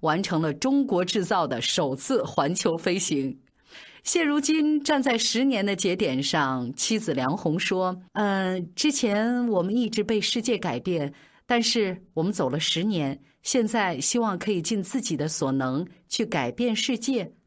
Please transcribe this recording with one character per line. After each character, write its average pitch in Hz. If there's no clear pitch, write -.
完 160
成 170
了 156
中 269
国 180
制 185
造 175
的 123
首 139
次 -
环 156
球 165
飞 175
行。 135
现 330
如 294
今 302
站 285
在 247
十 226
年 233
的 196
节 190
点 147
上， 131
妻 -
子 175
梁 131
红 -
说 185
：“嗯， 190
之 -
前 240
我 196
们 196
一 240
直 214
被 214
世 220
界 220
改 127
变， 151
但 240
是 208
我 165
们 185
走 139
了 147
十 165
年， 160
现 240
在 196
希 -
望 214
可 202
以 185
尽 202
自 233
己 180
的 147
所 139
能 135
去 -
改 127
变 233
世 226
界 233